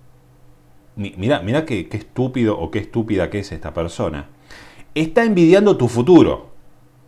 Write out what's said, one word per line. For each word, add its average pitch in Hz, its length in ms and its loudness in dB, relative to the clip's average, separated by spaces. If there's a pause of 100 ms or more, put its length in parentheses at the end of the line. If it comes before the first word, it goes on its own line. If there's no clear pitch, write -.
(960)
mi-, 101 220 -10
mirá, 107 240 -2
mirá 127 240 -2
qué, 101 220 -6
qué - 100 -10
estúpido 123 600 -2
o 82 100 -8
qué 110 100 -6
estúpida 101 520 -4
que 101 80 -6
es 95 120 -12
esta 82 220 -12
persona. 82 540 -8 (680)
Está 160 300 0
envidiando 190 520 4
tu 120 120 0
futuro. 120 640 4 (560)